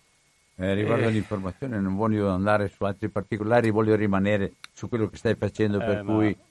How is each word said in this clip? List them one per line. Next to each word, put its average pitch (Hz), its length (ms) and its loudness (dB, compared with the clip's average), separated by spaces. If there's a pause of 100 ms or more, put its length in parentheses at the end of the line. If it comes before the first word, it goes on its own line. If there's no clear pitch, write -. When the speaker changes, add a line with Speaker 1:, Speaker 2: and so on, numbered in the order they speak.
(600)
Speaker 1:
Eh, 95 140 0
riguardo 107 300 0
Speaker 2:
Eh. - 20 2
Speaker 1:
all'informazione 107 720 -4
non 95 160 -2
voglio 104 340 0
andare 101 400 2
su - 160 -8
altri 101 240 -4
particolari, 107 600 0
voglio 107 240 2
rimanere 101 600 0 (200)
su - 140 -12
quello 110 200 -2
che - 80 -16
stai 107 200 0
facendo, 104 420 0
per 104 200 -2
Speaker 2:
Eh, 104 40 -8
ma, 101 100 -4
Speaker 1:
cui 107 240 2 (140)